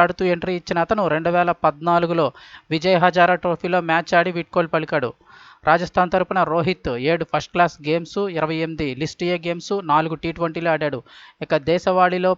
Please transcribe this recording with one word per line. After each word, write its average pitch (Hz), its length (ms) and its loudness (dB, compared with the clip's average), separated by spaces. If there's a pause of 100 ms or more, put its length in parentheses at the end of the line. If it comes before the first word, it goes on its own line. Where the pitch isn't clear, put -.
ఆడుతూ 175 200 0 (120)
ఎంట్రీ 170 260 -4
ఇచ్చిన 170 260 -2
అతను 214 180 0 (100)
రెండు 165 220 0
వేల 175 140 2 (140)
పద్నాలుగులో 170 640 2 (480)
విజయ్ 170 300 2
హజారా 180 380 4
ట్రోఫీలో 175 380 -2 (100)
మ్యాచ్ 165 300 0
ఆడి 175 160 0
వీడ్కోలు 170 400 -2
పలికాడు. 151 340 -2 (580)
రాజస్థాన్ 175 460 2
తరపున 185 260 0 (120)
రోహిత్ 165 400 -2 (180)
ఏడు 170 220 -2
ఫస్ట్ - 240 -4
క్లాస్ 175 200 2 (120)
గేమ్స్, 170 320 -2 (180)
ఇరవై 156 280 -2
ఎనిమిది 156 220 -4 (140)
లిస్ట్ 160 300 -6
ఏ 175 60 -2 (100)
గేమ్స్, 170 260 -6 (180)
నాలుగు 160 300 2
టీ 165 160 -4
ట్వంటీలు 170 380 -2
ఆడాడు. 147 240 -4 (440)
ఇక 160 120 0 (160)
దేశవాళీలో 180 640 2